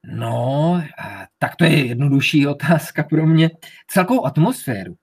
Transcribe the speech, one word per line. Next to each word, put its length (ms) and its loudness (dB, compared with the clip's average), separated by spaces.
no, 760 -2
eh, 220 -14
tak 180 -6
to 80 2
je 220 2
jednodušší 600 2
otázka 560 -2
pro 240 0
mě. 240 4
Celkovou 400 0
atmosféru. 760 -2